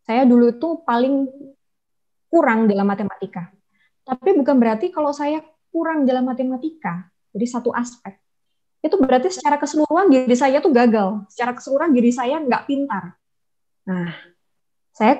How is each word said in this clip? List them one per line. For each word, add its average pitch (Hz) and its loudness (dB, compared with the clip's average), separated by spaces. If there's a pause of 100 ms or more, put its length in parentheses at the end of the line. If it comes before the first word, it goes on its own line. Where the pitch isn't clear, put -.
Saya 240 2
dulu 240 6
itu 320 -6
paling 262 0 (1040)
kurang 233 2
dalam 196 0
matematika. 196 -6 (560)
Tapi 262 0
bukan 277 2
berarti 226 0
kalau 285 -4
saya 294 -4 (320)
kurang 320 -2
dalam 254 0
matematika, 254 -6 (240)
jadi 220 -4
satu 240 -4
aspek, - -10 (640)
itu 349 0
berarti 262 2
secara - -2
keseluruhan 302 2
diri 254 4
saya 269 2
tuh 370 2
gagal, 214 2
secara 247 -6
keseluruhan 277 -2
diri 240 4
saya 254 -4
nggak 269 -4
pintar. 262 -4 (720)
Nah, 175 -4 (800)
saya 240 2